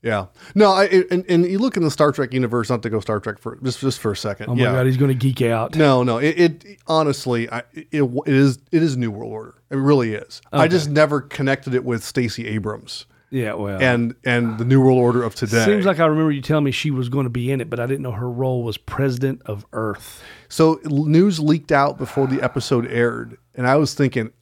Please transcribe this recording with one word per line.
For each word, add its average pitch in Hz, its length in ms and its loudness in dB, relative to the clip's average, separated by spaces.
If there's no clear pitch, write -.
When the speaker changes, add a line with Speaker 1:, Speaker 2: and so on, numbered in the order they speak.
Speaker 1:
Yeah. 104 260 -4
No, 202 160 6
I, 196 140 4
it, 185 260 4
and, 185 180 0
and 175 160 4
you 190 140 -2
look 254 160 0
in 180 80 0
the 151 80 2
Star 147 220 2
Trek 127 200 -4
universe, 120 360 0
not 120 140 0
to 120 60 -4
go 107 120 -2
Star 107 180 -4
Trek 104 180 -8
for, 117 240 -12
just, 127 200 -4
just 131 180 -2
for 110 120 -2
a 98 60 -6
second. 107 320 -8
Speaker 2:
Oh, 123 60 -2
my 123 80 2
Speaker 1:
Yeah. 110 80 2
Speaker 2:
God, 127 140 0
he's 131 120 2
gonna 135 160 2
geek 127 280 -2
out. 117 340 -2
Speaker 1:
No, 139 280 4
no. 120 160 0
It, 156 200 0
it, 170 260 2
honestly, 139 640 0
I, 117 80 -6
it, - 180 -16
it 139 360 -2
is, 135 320 4
it 160 100 2
is 151 140 2
New 117 160 -2
World 110 220 -12
Order. 110 220 -14
It 135 60 -6
really 135 380 2
is. - 280 -12
I 143 100 2
Speaker 2:
Okay. 165 60 4
Speaker 1:
just 160 200 0
never 147 320 4
connected 135 540 -4
it 123 80 0
with 120 200 -4
Stacey 117 440 -4
Abrams. 107 580 -8
Speaker 2:
Yeah, 117 240 -4
well. 101 240 -6
Speaker 1:
And, 120 440 0
and 120 340 -2
the 117 80 -4
New 131 160 4
World 131 160 6
Order 123 260 2
of 110 120 -6
today. 113 300 0
Speaker 2:
Seems 202 200 2
like 180 140 2
I 165 80 4
remember 156 240 2
you 143 100 -4
telling 151 220 0
me 139 80 0
she - 200 -4
was 127 180 -2
gonna 131 200 -2
be 120 220 -4
in 135 80 -2
it, 113 100 -8
but 120 120 -6
I 117 40 -2
didn't 135 160 -4
know 127 100 -6
her 120 200 -6
role 127 320 -2
was 110 140 -6
President 135 680 -4
of 104 280 -10
Earth. 110 500 -8
Speaker 1:
So 160 380 2
l-, 151 200 -2
news 165 360 4
leaked 151 320 0
out 143 240 2
before 135 280 -2
the 131 160 -2
episode 120 480 -2
aired, 117 480 -2
and 123 140 -4
I 135 80 4
was 151 180 2
thinking 123 380 -2